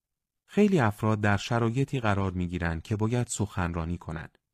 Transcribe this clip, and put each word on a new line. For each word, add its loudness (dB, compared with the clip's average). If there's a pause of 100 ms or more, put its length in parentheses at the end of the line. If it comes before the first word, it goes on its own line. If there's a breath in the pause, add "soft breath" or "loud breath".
(480)
خیلی 4
افراد 0
در 2
شرایطی -2
قرار 0
می‌گیرن -2
که -4
باید 0
سخنرانی -4
کنن -10 (240)